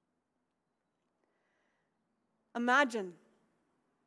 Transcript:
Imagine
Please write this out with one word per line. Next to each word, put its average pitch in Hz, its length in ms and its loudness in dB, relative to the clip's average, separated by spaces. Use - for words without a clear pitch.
Imagine 240 580 0